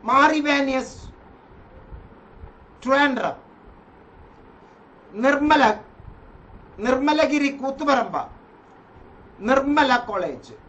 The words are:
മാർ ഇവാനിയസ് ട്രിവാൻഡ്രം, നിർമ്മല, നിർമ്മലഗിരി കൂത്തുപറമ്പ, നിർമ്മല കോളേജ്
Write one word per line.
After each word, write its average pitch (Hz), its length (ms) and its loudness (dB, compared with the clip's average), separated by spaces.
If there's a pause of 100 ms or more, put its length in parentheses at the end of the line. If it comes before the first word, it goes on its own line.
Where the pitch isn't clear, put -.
മാർ 269 280 4
ഇവാനിയസ് 277 720 -2 (1800)
ട്രിവാൻഡ്രം, 254 520 0 (1900)
നിർമ്മല, 285 400 4 (1200)
നിർമ്മലഗിരി 277 640 0
കൂത്തുപറമ്പ, 262 720 -2 (1200)
നിർമ്മല 269 560 2 (140)
കോളേജ് 175 440 -8 (160)